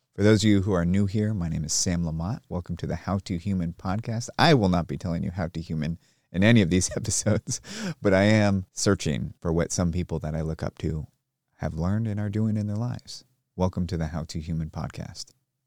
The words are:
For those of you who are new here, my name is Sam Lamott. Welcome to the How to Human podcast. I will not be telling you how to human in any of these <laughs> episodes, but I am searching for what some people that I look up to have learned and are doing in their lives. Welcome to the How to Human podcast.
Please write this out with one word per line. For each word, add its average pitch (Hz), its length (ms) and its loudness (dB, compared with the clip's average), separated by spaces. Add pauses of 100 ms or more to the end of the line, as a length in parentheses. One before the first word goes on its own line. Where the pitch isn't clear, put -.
(140)
For 95 80 -2
those 107 220 6
of 107 60 6
you 101 100 6
who 101 120 0
are 87 120 2
new 95 220 4
here, 107 260 0
my 87 160 -2
name 80 160 -2
is 76 80 -6
Sam 87 320 0
Lamott. 82 360 -4 (100)
Welcome 85 260 -6
to 78 100 -8
the 85 100 -4
How 90 280 -4
to 87 140 -4
Human 90 340 -2
podcast. 113 560 -6 (100)
I 160 140 6
will 110 160 6
not 87 180 2
be - 120 -4
telling 85 240 -2
you 80 80 -4
how 87 160 -4
to 82 160 -8
human 82 340 -4 (340)
in 92 140 2
any 113 160 8
of 90 80 4
these 87 240 2
<laughs> - 40 -10
episodes, - 680 -2 (400)
but 101 100 4
I 95 120 6
am 104 500 4
searching 80 640 0
for 82 140 -2
what 82 180 0
some 87 180 0
people 85 280 -2
that 76 160 -4
I 78 80 -2
look 80 200 -6
up - 160 -6
to 78 280 -4 (500)
have 80 160 -6
learned 95 360 -2
and 104 120 -4
are 107 80 -4
doing 107 300 0
in 104 80 -2
their 104 100 -4
lives. - 480 -8 (320)
Welcome 90 300 0
to 87 100 -4
the 80 120 -2
How 78 160 -6
to 85 140 -8
Human 80 300 -4
podcast. - 640 -10 (340)